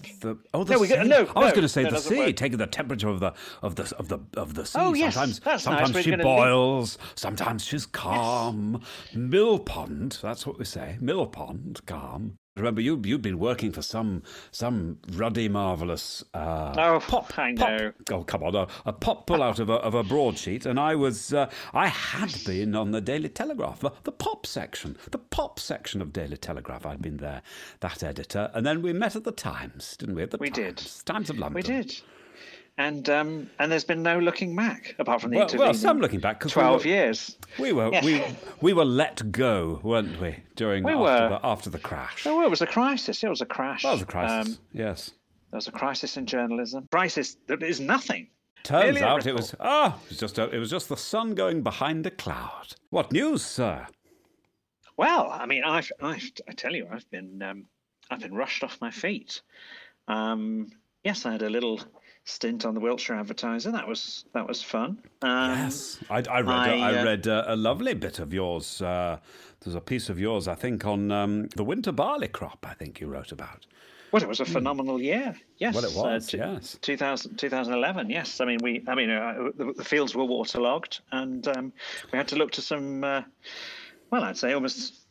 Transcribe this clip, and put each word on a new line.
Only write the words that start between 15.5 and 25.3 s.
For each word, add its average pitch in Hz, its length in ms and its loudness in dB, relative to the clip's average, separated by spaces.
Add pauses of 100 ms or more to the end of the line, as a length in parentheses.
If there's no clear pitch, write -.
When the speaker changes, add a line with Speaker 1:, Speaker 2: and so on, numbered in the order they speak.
Speaker 1:
uh, 80 420 -2
Speaker 2:
Oh, 165 240 6
Speaker 1:
pop, - 380 -2
Speaker 2:
I 123 160 0
Speaker 1:
pop. 220 160 4
Speaker 2:
know. 107 220 0 (180)
Speaker 1:
Oh, 90 140 -2
come 87 180 -4
on, 85 120 0
a, 98 120 2 (180)
a 107 80 -2
pop - 360 -2
pull 165 140 4
out 117 180 2
of 110 100 0
a, 113 40 6
of 110 200 0
a 120 80 2
broadsheet, 110 640 0
and 127 120 0
I 156 180 4
was, 135 360 0
uh, 143 160 4 (240)
I 180 140 4
had 160 480 -2 (100)
been 101 300 0
on 107 160 0
the 110 100 0
Daily 135 300 -2
Telegraph, 277 500 -6
the, 139 120 0 (100)
the 285 100 -6
pop - 340 -6
section, - 520 -8 (140)
the - 60 -6
pop - 420 -4